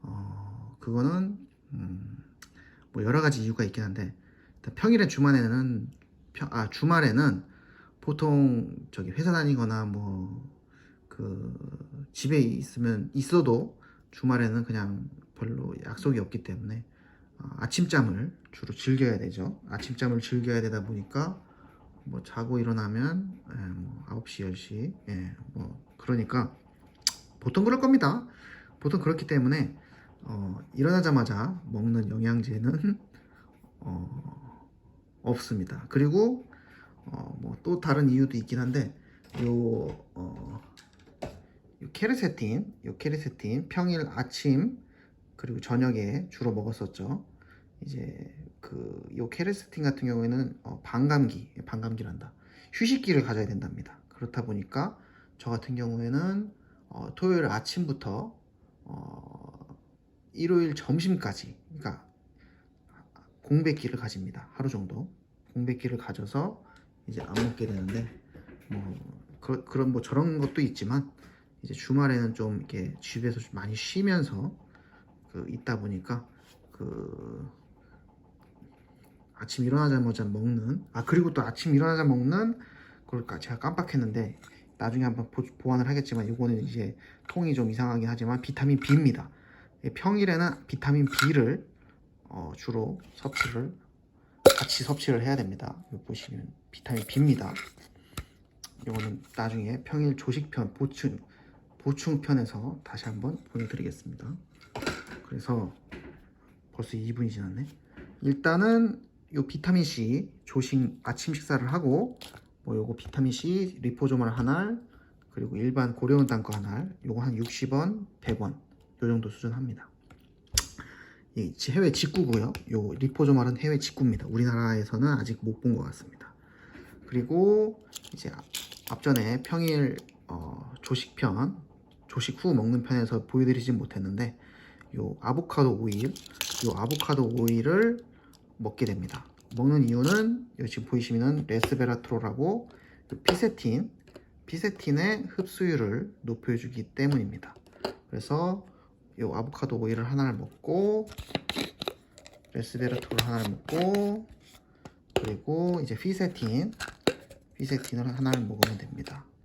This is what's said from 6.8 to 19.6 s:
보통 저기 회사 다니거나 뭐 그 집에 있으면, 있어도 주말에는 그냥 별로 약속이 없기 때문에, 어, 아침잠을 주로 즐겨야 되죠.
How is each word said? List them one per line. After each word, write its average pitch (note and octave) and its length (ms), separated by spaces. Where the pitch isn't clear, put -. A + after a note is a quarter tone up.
보통 C#3+ 760
저기 F#2 200
회사 E3 200
다니거나 B2 540
뭐 G2+ 720
그 G#2 340
집에 D3 240
있으면, A#2+ 800
있어도 C3 640
주말에는 A#2+ 520
그냥 G#2+ 460
별로 A#2+ 400
약속이 A#2 360
없기 - 240
때문에, G#2+ 400
어, - 180
아침잠을 C3 800
주로 - 200
즐겨야 B2+ 460
되죠. F#2 500